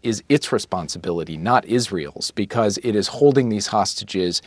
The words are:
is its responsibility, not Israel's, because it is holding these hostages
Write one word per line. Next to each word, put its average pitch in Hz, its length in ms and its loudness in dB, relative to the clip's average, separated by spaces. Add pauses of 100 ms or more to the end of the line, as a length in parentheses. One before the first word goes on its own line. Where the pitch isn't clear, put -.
is 113 280 -2
its 143 220 2
responsibility, 85 840 -4
not 117 280 2
Israel's, 98 680 -2
because 104 480 0
it 113 160 -2
is 98 120 2
holding 135 420 4
these 107 180 -2
hostages 95 800 -2